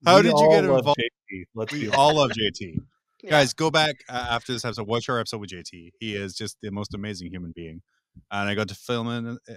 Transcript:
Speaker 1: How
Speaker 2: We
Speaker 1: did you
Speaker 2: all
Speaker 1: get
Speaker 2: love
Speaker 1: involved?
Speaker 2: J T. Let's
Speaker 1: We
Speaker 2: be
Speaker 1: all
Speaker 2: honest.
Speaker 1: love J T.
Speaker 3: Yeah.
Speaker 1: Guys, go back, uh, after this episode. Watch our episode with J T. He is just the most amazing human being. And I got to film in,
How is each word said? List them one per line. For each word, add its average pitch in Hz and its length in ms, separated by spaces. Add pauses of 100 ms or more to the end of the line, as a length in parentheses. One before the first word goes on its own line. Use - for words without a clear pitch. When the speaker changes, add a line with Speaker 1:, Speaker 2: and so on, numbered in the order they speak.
Speaker 1:
How 175 120
Speaker 2:
We 202 60
Speaker 1:
did 165 80
you 151 40
Speaker 2:
all 151 160
Speaker 1:
get 160 140
Speaker 2:
love 139 140
Speaker 1:
involved? 143 220
Speaker 2:
J 120 80 (220)
T. 92 140 (100)
Let's 113 180
Speaker 1:
We 147 100
Speaker 2:
be 107 80
Speaker 1:
all 139 180
Speaker 2:
honest. 156 100
Speaker 1:
love 135 140
J 107 200
T. 87 260 (440)
Speaker 3:
Yeah. - 80
Speaker 1:
Guys, 143 240
go 160 160
back, 156 240 (140)
uh, 120 220
after 117 220
this 117 120
episode. 110 240
Watch 117 200
our 120 120
episode 110 200
with 98 100
J 90 140
T. 87 360
He 107 160
is 98 180
just - 260
the 107 120
most 104 200
amazing 98 380
human 87 240
being. 82 280 (500)
And 101 180
I 101 60
got 107 120
to 98 60
film 117 340
in, 117 300 (180)